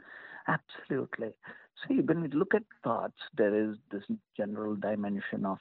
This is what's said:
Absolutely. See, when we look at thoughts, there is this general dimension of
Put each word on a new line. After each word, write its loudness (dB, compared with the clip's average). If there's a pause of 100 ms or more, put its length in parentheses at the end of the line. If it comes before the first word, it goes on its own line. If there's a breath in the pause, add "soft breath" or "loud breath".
(480 loud breath)
Absolutely. -2 (540 loud breath)
See, 4
when 4
we -2
look 2
at 4 (200)
thoughts, -2 (160)
there 6
is 2 (140)
this -6 (320)
general -2
dimension -2
of 0